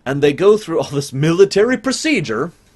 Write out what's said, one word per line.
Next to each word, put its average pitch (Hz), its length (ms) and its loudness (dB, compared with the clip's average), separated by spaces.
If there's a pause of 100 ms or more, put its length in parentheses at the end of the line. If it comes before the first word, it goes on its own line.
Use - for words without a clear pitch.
And 139 160 -4
they 147 120 4
go 196 240 2
through 170 220 -4
all 135 100 -4
this 139 240 -6
military 190 640 2
procedure 180 760 -4 (240)